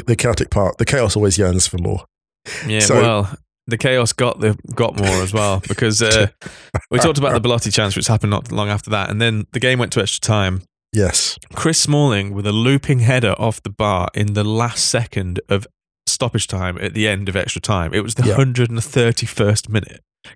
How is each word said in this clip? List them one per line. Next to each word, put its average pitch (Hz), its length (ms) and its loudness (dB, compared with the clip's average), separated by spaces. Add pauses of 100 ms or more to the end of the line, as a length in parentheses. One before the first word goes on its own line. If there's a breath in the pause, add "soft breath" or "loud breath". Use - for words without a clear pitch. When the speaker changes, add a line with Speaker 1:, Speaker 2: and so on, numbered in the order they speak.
Speaker 1:
the 117 80 2
chaotic - 340 0
part, 98 280 0
the 113 80 0
chaos 120 300 0
always 104 220 2
yearns 92 300 2
for 90 100 -8
more. 95 280 -4 (600 loud breath)
Speaker 2:
Yeah, 107 140 0
Speaker 1:
So 107 160 4
Speaker 2:
well, 107 400 2 (320)
the 113 100 -4
chaos 127 360 2
got 123 260 -2
the, 107 180 2 (160)
got 117 240 -2
more 92 240 2
as 95 120 -4
well 101 260 0
Speaker 1:
<laughs> - 80 -8
Speaker 2:
because, 110 340 0
uh, 110 260 4 (640 loud breath)
we 123 100 2
talked 156 200 2
about 135 140 0
the 120 80 0
Belotti 117 280 0
chance, 101 260 0
which - 120 -2
happened 107 240 2
not - 200 -4
long 107 180 -2
after 104 220 -4
that. 101 200 -2
And 107 100 -2
then 110 300 0
the 127 80 -6
game 127 180 2
went 117 160 -2
to 120 80 0
extra - 200 -4
time. 95 400 0 (320)
Speaker 1:
Yes. - 440 0 (160)
Speaker 2:
Chris 165 260 0
Smalling 123 540 2
with 101 140 -4
a 104 60 0
looping 131 460 2
header 117 380 4
off 110 240 -2
the 107 80 -10
bar 98 440 0
in 104 200 0
the 104 120 0
last 113 400 -2
second 98 640 -2
of 98 180 0 (400)
stoppage - 400 -2
time 92 320 -4
at 98 140 -6
the 107 140 0
end 98 200 -2
of 92 80 -4
extra - 240 -4
time. 90 340 0
It 104 80 0
was 107 140 -6
the 123 120 2
Speaker 1:
Yeah. 101 80 2
Speaker 2:
hundred 123 340 2
and 117 120 -4
thirty-first 117 880 0
minute. - 320 -4 (340 loud breath)